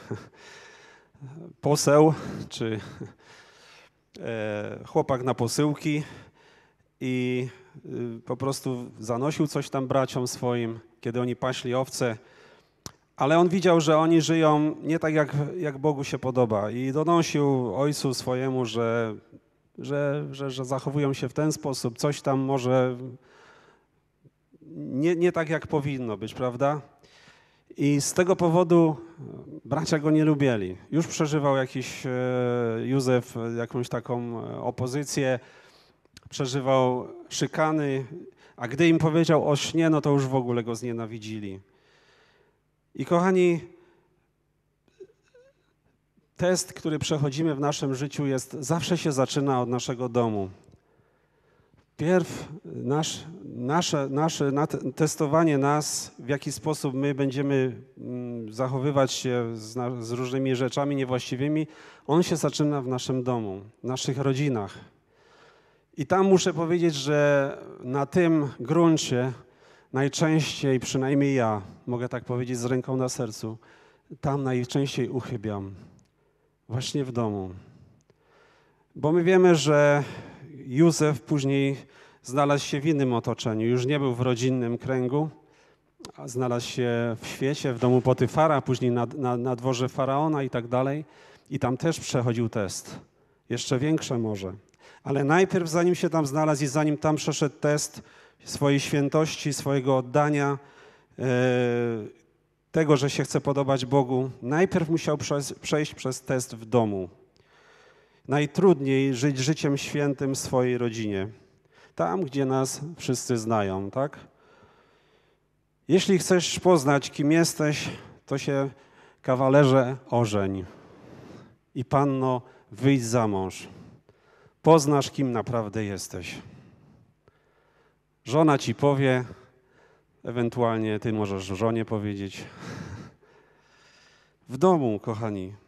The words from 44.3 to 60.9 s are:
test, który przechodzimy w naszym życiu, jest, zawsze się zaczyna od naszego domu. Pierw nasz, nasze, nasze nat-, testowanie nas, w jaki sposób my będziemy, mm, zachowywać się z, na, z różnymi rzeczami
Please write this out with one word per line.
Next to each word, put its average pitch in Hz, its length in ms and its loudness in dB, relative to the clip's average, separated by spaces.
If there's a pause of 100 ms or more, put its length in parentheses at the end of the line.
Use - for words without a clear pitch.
test, 180 360 0
który 156 260 -4
przechodzimy 147 560 0
w 135 60 -4
naszym 147 340 -2
życiu, 143 320 -4
jest, 131 340 -2
zawsze 160 380 -2
się 160 140 -2
zaczyna 135 480 2
od 120 80 -2
naszego 123 400 -4
domu. 110 420 0 (1500)
Pierw 165 520 0 (160)
nasz, 147 600 -4 (200)
nasze, 139 640 -2
nasze 147 440 0
nat-, 143 440 -2
testowanie 156 600 2
nas, 143 600 -2
w 120 100 -10
jaki 143 240 -4
sposób 151 420 -4
my 139 200 0
będziemy, 135 680 0 (160)
mm, 120 540 -10
zachowywać 135 600 0
się 120 440 -2
z, 107 200 -14
na, 123 260 -6
z 113 80 -8
różnymi 127 460 -2
rzeczami 139 400 -2